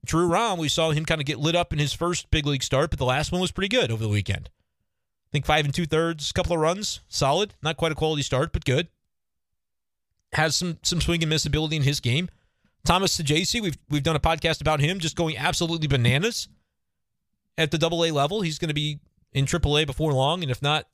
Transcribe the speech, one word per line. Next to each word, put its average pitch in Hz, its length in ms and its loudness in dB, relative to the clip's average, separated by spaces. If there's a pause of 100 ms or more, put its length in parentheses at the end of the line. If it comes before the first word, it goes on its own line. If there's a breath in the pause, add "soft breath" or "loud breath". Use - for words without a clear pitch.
Drew 170 220 2
Rom, 190 320 2
we 156 80 -2
saw 160 240 2
him 156 140 0
kind 160 160 0
of 139 40 -4
get 143 140 -4
lit 160 160 0
up 175 160 2
in 151 80 -2
his 147 140 0
first - 360 -4
big 151 160 2
league 143 160 0
start, 139 280 0
but - 100 -4
the 135 60 0
last 131 260 0
one 180 80 0
was 180 140 -2
pretty 190 160 -2
good 214 200 2
over 113 140 -2
the 110 60 -2
weekend. 104 400 -2
I - 800 -20
think 143 140 -2
five 151 180 4
and 143 100 -2
two-thirds, 160 600 -2
couple 170 180 0
of 170 80 0
runs, 180 480 0
solid. 165 540 0
Not 151 160 -4
quite 165 160 0
a - 20 -4
quality 156 260 0
start, 135 300 0
but - 140 -4
good. 143 240 0 (1400)
Has 156 240 0
some, 170 260 -4
some 175 160 0
swing 165 240 0
and 156 60 -2
miss 156 160 0
ability 156 320 0
in 147 60 0
his 143 180 0
game. 143 260 0 (560)
Thomas 185 340 4
Saggese, 165 440 0
we've, 175 160 -2 (120)
we've 147 140 0
done 160 140 0
a - 20 0
podcast 165 400 0
about 151 220 0
him 175 180 0
just 160 160 -4
going 160 220 -2
absolutely 165 500 -2
bananas 139 600 0 (1080)
at 160 140 0
the 170 60 0
double 165 260 2
A 165 80 2
level. 151 300 0
He's 160 180 -4
gonna 156 140 -2
be 147 260 -2 (320)
in 139 140 2
triple 147 320 2
A 156 80 2
before 147 260 -2
long, 143 320 2
and 135 80 -4
if 120 100 -4
not 143 320 0